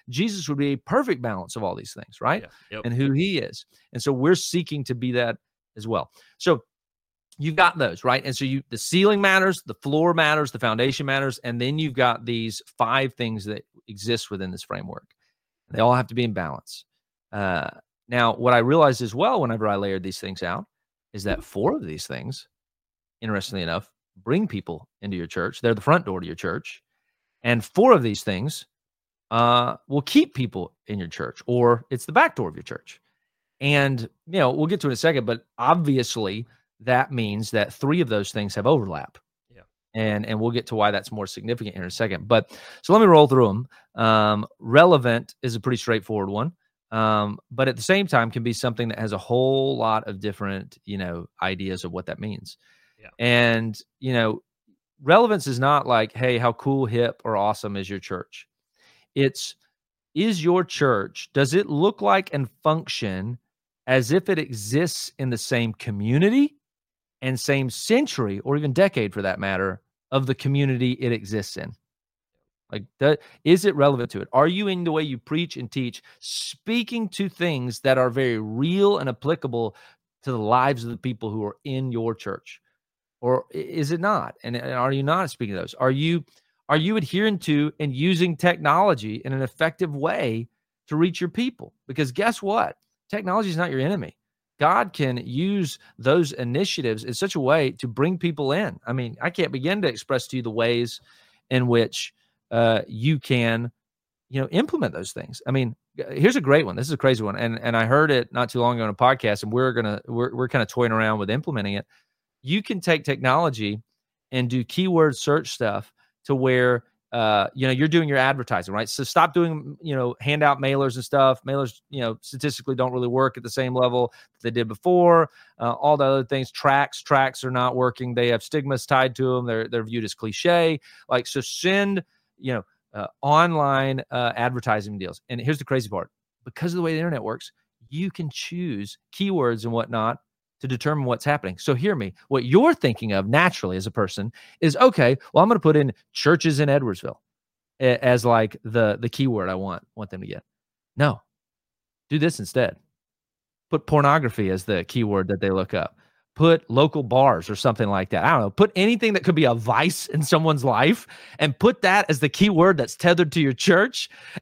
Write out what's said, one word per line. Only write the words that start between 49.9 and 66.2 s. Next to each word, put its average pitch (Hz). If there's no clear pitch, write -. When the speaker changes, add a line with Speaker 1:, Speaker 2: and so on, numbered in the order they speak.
Speaker 1:
of 98
different, 98
you 101
know, 87
ideas 92
of 87
what 90
that -
means. -
Speaker 2:
Yeah. 107
Speaker 1:
And, 117
you 131
know, 113
relevance 175
is 127
not 139
like, 110
"Hey, 123
how 120
cool, 135
hip, 120
or 110
awesome 104
is 95
your 98
church?" -
It's, -
"Is 185
your 175
church, -
does 135
it 202
look 180
like 196
and 135
function 120
as 127
if 185
it 180
exists 127
in 131
the 117
same 117
community 147